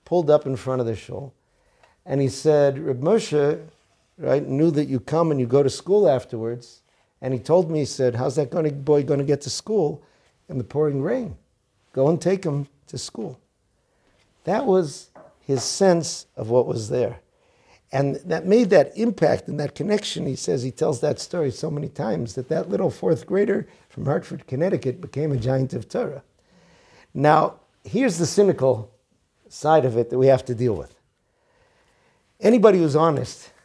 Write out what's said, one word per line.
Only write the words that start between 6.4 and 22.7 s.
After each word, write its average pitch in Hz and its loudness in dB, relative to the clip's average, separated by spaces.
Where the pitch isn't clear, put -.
And 131 -4
he 123 -2
told 165 2
me," 156 0
he 143 -2
said, 123 0
"how's 127 -2
that 143 -2
gonna, 156 -2
boy 143 2
gonna 139 0
get 139 0
to - -10
school 160 -2
in 143 -8
the 120 -4
pouring 143 -2
rain? 220 -4
Go 135 2
and 170 0
take 175 0
him 143 -4
to - -12
school." 175 -12
That 214 -2
was 190 0
his 135 -4
sense - 0
of 110 -6
what 120 4
was 113 -6
there. 120 -2
And 139 -2
that 165 -6
made 208 4
that 156 4
impact 196 0
and 147 -8
that 147 -6
connection. - -4
He 131 -4
says 127 -4
he 131 -6
tells 156 -2
that 143 -2
story 151 -4
so - -8
many 151 -8
times 160 -6
that 131 -8
that 160 -4
little 190 -2